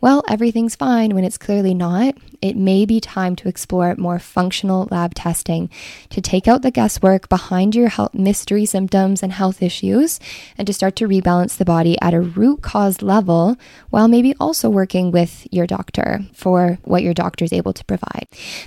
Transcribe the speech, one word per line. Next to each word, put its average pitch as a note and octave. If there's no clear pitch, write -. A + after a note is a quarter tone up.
"Well, C#4
everything's A3+
fine," A3+
when F#3
it's -
clearly G3
not, F3+
it G3
may F#3+
be A3
time F3+
to -
explore F3+
more F3
functional F#3
lab E3+
testing E3+
to -
take F#3
out B3+
the B3+
guesswork G3
behind F#3+
your A#3+
health, -
mystery G3+
symptoms F#3+
and F#3+
health F#3+
issues, G3
and G3+
to G3+
start F#3+
to A3+
rebalance F3+
the F#3+
body E3+
at E3+
a E3+
root G3+
cause G3+
level, F#3+
while A3
maybe A#3+
also D4
working F#3
with E3+
your F3
doctor -
for F3+
what F3+
your F3+
doctor F3
is E3
able F#3
to -
provide. -